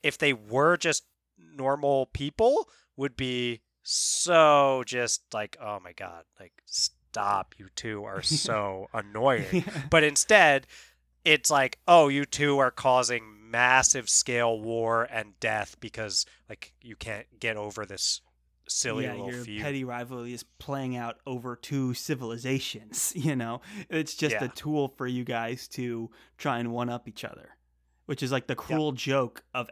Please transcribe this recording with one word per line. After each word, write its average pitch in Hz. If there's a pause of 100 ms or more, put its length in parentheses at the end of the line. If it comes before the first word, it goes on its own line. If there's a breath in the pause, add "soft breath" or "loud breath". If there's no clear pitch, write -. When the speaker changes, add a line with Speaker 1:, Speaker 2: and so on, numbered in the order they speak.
Speaker 1:
if 147
they 147
were 127
just - (340)
normal 139
people 226 (280 soft breath)
would 135
be 123 (220)
so 147
just 123 (120)
like, 107
"Oh 104
my 90
God, 85 (160)
like, 90 (120)
stop, -
you 98
two 107
are 98
Speaker 2:
<laughs> -
Speaker 1:
so 104
annoying." 107
Speaker 2:
Yeah. 175
Speaker 1:
But 165
instead, 151 (580 loud breath)
it's 156
like, 135
"Oh, 170
you 143
two 143
are 127
causing 113
massive 123
scale 120
war 113
and 107
death 107
because, 107 (240 soft breath)
like, - (100)
you 113
can't 110 (120)
get 113
over 104
this - (480)
silly 110
Speaker 2:
Yeah, 123
Speaker 1:
little -
Speaker 2:
your 123
Speaker 1:
feud." 107
Speaker 2:
petty 139
rivalry 123
is 117
playing 135
out 117
over 123
two 131
civilizations, 123
<laughs> -
you 147
know? 117 (280 loud breath)
It's 160
just 143
a 123
Speaker 1:
Yeah. -
Speaker 2:
tool 147
for -
you 123
guys 117
to 117 (260 soft breath)
try 131
and 120
one-up 120
each -
other, - (580)
which 143
is, 131
like, 127
the 135
Speaker 1:
Yep. -
Speaker 2:
cruel 156
joke 131
of 123